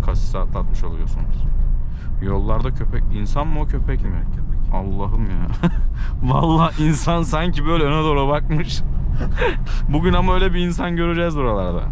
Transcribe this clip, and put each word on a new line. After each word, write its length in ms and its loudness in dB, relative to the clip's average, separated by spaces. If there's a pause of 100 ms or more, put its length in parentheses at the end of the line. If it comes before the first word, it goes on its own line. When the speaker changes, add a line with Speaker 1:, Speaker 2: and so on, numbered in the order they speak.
Speaker 1:
Kasisi 320 2
atlatmış 460 0
oluyorsunuz. 600 0 (760)
Yollarda 520 0
köpek, 280 0 (120)
insan 320 0
mı 140 2
o 60 0
köpek 360 0
mi? 80 0
Speaker 2:
Köpek, 240 -2
köpek. 400 0
Speaker 1:
Allah'ım 560 0
ya. 400 0 (520)
<laughs> 120 0
Vallahi 500 0
insan 380 0
sanki 440 0
böyle 180 2
öne 200 0
doğru 240 2
bakmış. 520 0 (540)
<laughs> 540 -2
Bugün 240 0
ama 220 2
öyle 200 2
bir 120 0
insan 300 -4
göreceğiz 400 -2
buralarda. 560 -2